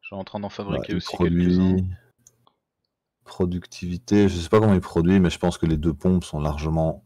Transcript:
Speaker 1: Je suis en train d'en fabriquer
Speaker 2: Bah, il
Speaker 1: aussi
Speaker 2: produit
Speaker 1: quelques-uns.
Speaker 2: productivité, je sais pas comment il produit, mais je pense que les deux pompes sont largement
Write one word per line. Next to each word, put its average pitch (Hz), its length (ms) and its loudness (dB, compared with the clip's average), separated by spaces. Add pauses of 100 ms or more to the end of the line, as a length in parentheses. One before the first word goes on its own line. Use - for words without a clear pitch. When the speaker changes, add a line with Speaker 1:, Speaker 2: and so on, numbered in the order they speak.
Speaker 1:
Je - 60 -20
suis 98 80 -16
en 98 80 -10
train 104 160 -12
d'en 101 100 -8
fabriquer 98 300 -8
Speaker 2:
Bah, - 100 -10
il 87 80 -4
Speaker 1:
aussi - 180 -8
Speaker 2:
produit 87 300 0
Speaker 1:
quelques-uns. 92 380 2 (1400)
Speaker 2:
productivité, 90 1040 0
je 87 80 -4
sais 82 120 -6
pas 110 100 6
comment 107 140 4
il 90 80 4
produit, 87 380 2
mais 87 100 4
je - 80 -8
pense 87 220 -2
que 82 80 -2
les 80 100 0
deux 78 160 -2
pompes 92 300 0
sont - 160 -10
largement 78 680 -2